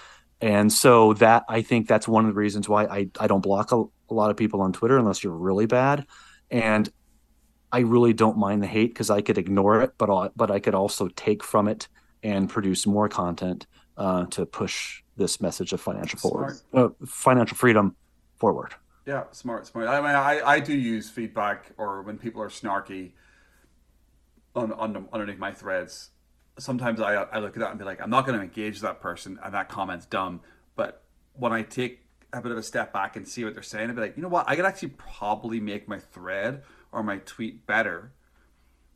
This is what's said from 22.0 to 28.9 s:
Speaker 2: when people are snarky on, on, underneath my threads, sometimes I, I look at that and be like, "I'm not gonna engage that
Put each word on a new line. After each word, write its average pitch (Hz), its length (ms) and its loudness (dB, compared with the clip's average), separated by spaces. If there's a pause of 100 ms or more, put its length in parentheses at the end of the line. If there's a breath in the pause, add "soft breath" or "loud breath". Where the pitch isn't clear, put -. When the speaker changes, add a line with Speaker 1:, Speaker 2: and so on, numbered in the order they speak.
Speaker 2:
when 104 140 -12
people 117 240 -10
are 104 80 -8
snarky 98 640 -8 (1400)
on, 113 180 -4
on, 101 400 -8
underneath 101 260 -8
my 95 140 -8
threads, 95 580 -8 (480)
sometimes 120 420 -4
I, 104 140 0
I 101 240 -4
look 101 180 -8
at 113 40 -10
that 104 100 -4
and 110 80 -14
be 101 60 -12
like, 95 160 -12
"I'm 104 100 -8
not 131 160 2
gonna 117 140 -4
engage 101 400 -10
that 101 200 -6